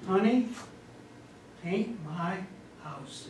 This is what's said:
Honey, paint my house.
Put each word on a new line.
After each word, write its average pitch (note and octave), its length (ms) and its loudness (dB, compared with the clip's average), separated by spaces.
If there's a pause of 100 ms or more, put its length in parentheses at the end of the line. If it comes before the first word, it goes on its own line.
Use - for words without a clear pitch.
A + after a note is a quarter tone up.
Honey, A3 420 6 (1120)
paint G#3+ 440 0
my E3+ 320 -2 (460)
house. - 460 -12